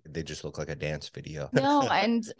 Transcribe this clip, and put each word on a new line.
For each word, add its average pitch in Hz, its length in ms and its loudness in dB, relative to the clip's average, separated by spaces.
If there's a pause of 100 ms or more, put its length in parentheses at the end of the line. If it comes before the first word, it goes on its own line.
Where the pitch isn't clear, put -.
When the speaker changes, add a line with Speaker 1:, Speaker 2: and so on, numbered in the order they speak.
Speaker 1:
they 78 160 -4
just 73 200 -6
look 78 140 -6
like 76 120 -2
a 76 60 -4
dance 76 340 -2
video. 73 420 -8
<laughs> - 20 0
Speaker 2:
No, 277 360 4
and 214 500 2